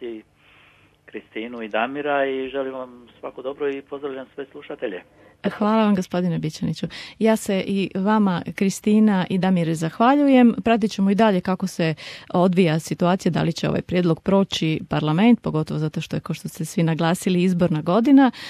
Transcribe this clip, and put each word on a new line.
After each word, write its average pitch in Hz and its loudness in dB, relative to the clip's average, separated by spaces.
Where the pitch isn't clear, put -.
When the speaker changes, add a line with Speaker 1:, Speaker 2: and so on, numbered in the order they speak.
Speaker 1:
i 117 -12
Kristinu 117 -12
i 110 -10
Damira 139 -2
i 135 -6
želim 131 -6
vam 123 -16
svako 135 -14
dobro 139 -6
i 139 -8
pozdravljam 135 -12
sve 139 -12
slušatelje. 135 -10
Speaker 2:
Hvala 214 0
vam, 208 4
gospodine 180 -2
Bičaniću. 160 -6
Ja 220 2
se 196 -4
i 196 -4
vama, 196 0
Kristina 208 2
i 190 0
Damire, 170 2
zahvaljujem. 247 4
Pratit 220 2
ćemo 196 0
i 202 2
dalje 202 4
kako 185 -4
se 160 -2
odvija 175 4
situacija, 180 0
da 165 0
li 165 0
će - -4
ovaj 156 -2
prijedlog 170 0
proći 185 0
parlament, 156 4
pogotovo 156 -4
zato 156 -4
što - -6
je, 156 -4
kao 160 -8
što - -10
ste - -10
svi - -2
naglasili, 170 0
izborna 175 0
godina. 240 6